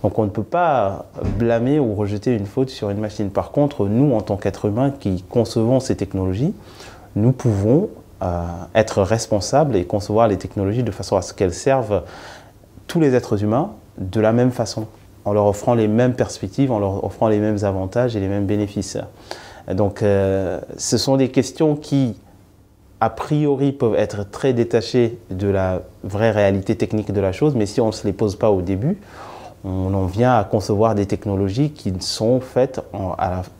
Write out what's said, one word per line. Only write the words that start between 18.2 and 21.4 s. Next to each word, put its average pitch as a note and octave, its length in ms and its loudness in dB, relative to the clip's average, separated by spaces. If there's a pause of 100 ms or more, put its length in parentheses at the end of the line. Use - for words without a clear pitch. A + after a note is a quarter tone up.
mêmes G2+ 180 -2
bénéfices. G#2 500 -2 (720)
Donc, G2 300 0
euh, G2 580 2 (180)
ce - 200 -2
sont C3+ 200 2
des C3 120 2
questions D3 460 2